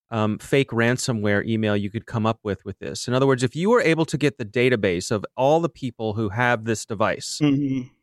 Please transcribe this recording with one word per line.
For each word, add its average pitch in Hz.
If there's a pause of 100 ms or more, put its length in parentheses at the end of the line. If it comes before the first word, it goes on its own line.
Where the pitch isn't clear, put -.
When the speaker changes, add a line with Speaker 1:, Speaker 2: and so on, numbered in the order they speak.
Speaker 1:
um, 107
fake 139
ransomware 113
email 110
you 101
could 110
come 110
up 110
with 101
with 95
this. -
In 120
other 131
words, 127
if 123
you 180
were 240
able 160
to 151
get 139
the 120
database 104
of 104 (120)
all 139
the 165
people 113
who 107
have 117
this 113
device, 101
Speaker 2:
Mm-hmm. 135 (160)